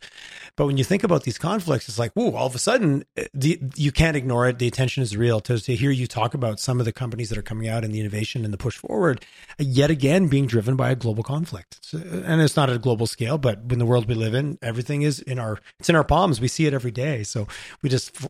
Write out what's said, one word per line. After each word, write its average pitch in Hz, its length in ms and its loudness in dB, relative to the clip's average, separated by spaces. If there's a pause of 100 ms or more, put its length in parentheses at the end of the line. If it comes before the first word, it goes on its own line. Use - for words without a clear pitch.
(560)
But 147 100 2
when 139 100 0
you 135 80 4
think 196 180 2
about 170 220 2
these 117 120 -4
conflicts, 170 520 -2
it's 104 100 -6
like, 117 140 -2
"Whoa, 226 240 0
all 123 100 0
of 131 80 -4
a 123 60 -6
sudden, 196 440 2 (140)
uh, - 60 -4 (100)
the, 139 260 0 (140)
you 143 160 0
can't 156 260 4
ignore 123 320 2
it. 123 120 -2
The 123 80 2
attention 131 340 -2
is 104 140 -4
real." 117 240 2
To, 120 180 0
to 123 160 -2
hear 131 160 2
you 127 160 0
talk 117 260 -2
about 120 280 -2
some 123 180 0
of 120 80 2
the 113 60 -2
companies 113 380 -6
that 113 80 -4
are 101 40 -6
coming 110 260 -6
out 113 160 -2
and 107 80 -4
the 107 60 -2
innovation 107 460 -4
and 104 100 -4
the 95 40 -8
push - 200 -4
forward, 165 460 0 (340)
uh, 151 60 -2
yet 135 260 4
again, 156 380 4
being 139 180 4
driven 117 300 2
by 123 140 2
a 135 40 2
global 113 300 -2
conflict. 143 580 -6
So, - 160 -12
and 170 420 0
it's 151 160 4
not 139 140 4
at 123 60 0
a - 20 -4
global 113 300 2
scale, 127 300 -2
but 120 200 0 (120)
in 123 100 2
the 120 60 4
world 120 200 4
we 120 80 0
live 110 200 0
in, 139 280 -2
everything 127 400 -2
is 147 160 2
in 127 220 -6
our, 110 180 -4 (220)
it's - 80 0
in 165 80 6
our 147 80 6
palms. 156 360 4
We 127 80 2
see 160 180 2
it 147 80 2
every 123 180 -4
day. 123 320 -4
So 104 240 -4 (340)
we 143 80 -2
just 123 260 0
f-, 135 140 -10